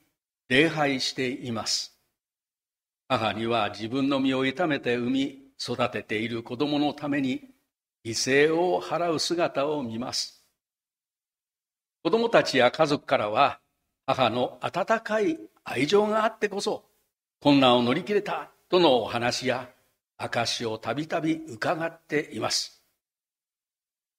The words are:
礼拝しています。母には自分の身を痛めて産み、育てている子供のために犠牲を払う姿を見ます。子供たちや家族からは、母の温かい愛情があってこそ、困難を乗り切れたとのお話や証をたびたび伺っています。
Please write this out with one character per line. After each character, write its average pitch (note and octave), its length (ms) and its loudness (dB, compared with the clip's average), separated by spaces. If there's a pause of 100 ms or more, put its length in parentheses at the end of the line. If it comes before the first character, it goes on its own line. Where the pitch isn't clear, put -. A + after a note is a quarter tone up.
(500)
礼 D3 200 6
拝 C#3+ 320 0
し - 120 -4
て C3 160 -4
い B2 220 -8
ま D3+ 140 -4
す。 - 320 -4 (1120)
母 A2 260 0
に A2+ 140 -4
は A2 240 0
自 G#2+ 160 -10
分 C3+ 200 -2
の C#3 120 0
身 C3 160 0
を C3 100 0
痛 C3+ 220 -2
め C#3+ 120 -2
て A#2+ 180 -2
産 A#2+ 120 -2
み、 C3+ 340 -2 (160)
育 B2 300 -2
て G#2 140 -8
て G#2+ 140 -6
い A2+ 120 -4
る A#2 140 -6
子 A#2+ 140 -10
供 D3 200 0
の D3 160 0
た D3+ 140 -10
め C#3+ 120 -2
に C3+ 220 -2 (640)
犠 A2+ 60 -6
牲 C#3+ 440 2
を F3+ 240 0
払 E3+ 320 -2
う D3 80 -2
姿 D#3 480 -2
を D3+ 140 -4
見 A2+ 160 -6
ま B2+ 160 -6
す。 - 300 -8 (1600)
子 E3 80 0
供 A3+ 180 2
た D#3 140 6
ち - 160 0
や B2 100 8
家 D#3 160 2
族 D3 180 0
か C3+ 140 2
ら G#2+ 140 -2
は、 A#2+ 280 2 (460)
母 C3 240 2
の B2 320 -2
温 G#3 400 -2
か G#3+ 200 -4
い F3 180 0 (240)
愛 C3 240 -2
情 G3+ 180 4
が G#3+ 180 0
あ A3+ 40 2
っ A3+ 100 -6
て G#3 120 -2
こ G3 120 -8
そ、 - 240 -4 (560)
困 C#3+ 180 6
難 B2 200 8
を - 20 4
乗 B2 140 2
り F3 80 -2
切 G#3 100 -4
れ G3+ 80 2
た D#3+ 300 -8 (180)
と F#3 100 4
の C3+ 220 6
お G2 60 -4
話 A#2+ 400 -2
や B2+ 200 -2 (500)
証 A#2+ 480 -4
を A2 120 -4
た A2+ 160 -6
び D3+ 140 -4
た E3+ 140 -4
び D#3+ 140 0
伺 D#3 500 -4
っ - 140 -10
て D3 340 -4
い A2 60 -8
ま A#2+ 100 -4
す。 - 320 -6 (1400)